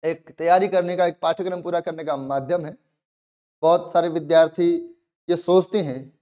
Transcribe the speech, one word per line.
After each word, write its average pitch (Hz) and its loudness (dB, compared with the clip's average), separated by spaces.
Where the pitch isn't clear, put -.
एक 160 -6
तैयारी 185 2
करने 180 0
का, 180 2
एक 175 -4
पाठ्यक्रम 175 -4
पूरा 170 -4
करने 160 -10
का 147 -4
माध्यम 139 -4
है। 170 -14
बहुत 175 2
सारे 170 2
विद्यार्थी 160 2
ये 175 2
सोचते 180 2
हैं 139 -6